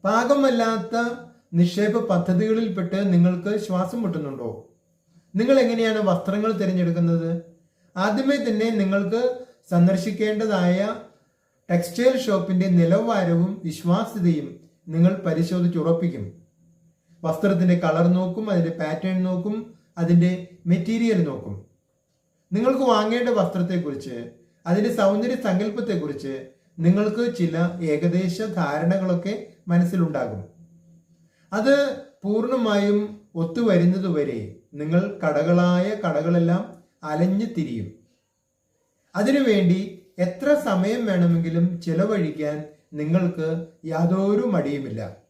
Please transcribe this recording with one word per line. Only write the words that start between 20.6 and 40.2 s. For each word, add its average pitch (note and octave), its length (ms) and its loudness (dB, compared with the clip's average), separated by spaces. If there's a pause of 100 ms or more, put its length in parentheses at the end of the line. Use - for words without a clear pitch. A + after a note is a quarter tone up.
മെറ്റീരിയൽ G3 580 2
നോക്കും. G2+ 420 -8 (880)
നിങ്ങൾക്ക് C4 300 2
വാങ്ങേണ്ട A#3 460 2
വസ്ത്രത്തെക്കുറിച്ച്, E3+ 1000 -2 (360)
അതിന്റെ G#3 280 2
സൗന്ദര്യ G#3+ 400 2
സങ്കല്പത്തെക്കുറിച്ച് F3+ 1120 -4 (320)
നിങ്ങൾക്ക് G#3+ 560 2
ചില E3 220 -2 (240)
ഏകദേശ E3+ 600 0
ധാരണകളൊക്കെ F3+ 1120 -2 (140)
മനസ്സിലുണ്ടാകും. D#3+ 760 0 (1120)
അത് C#4 500 2 (200)
പൂർണ്ണമായും G#3 1000 0 (140)
ഒത്തുവരുന്നതുവരെ E3+ 1200 0 (140)
നിങ്ങൾ E3 520 -2
കടകളായ F3 640 2
കടകളെല്ലാം E3+ 920 -2 (200)
അലഞ്ഞു F3+ 420 0
തിരിയും. B2 480 -6 (1200)
അതിനുവേണ്ടി G3+ 920 2 (120)
എത്ര C4+ 340 0 (120)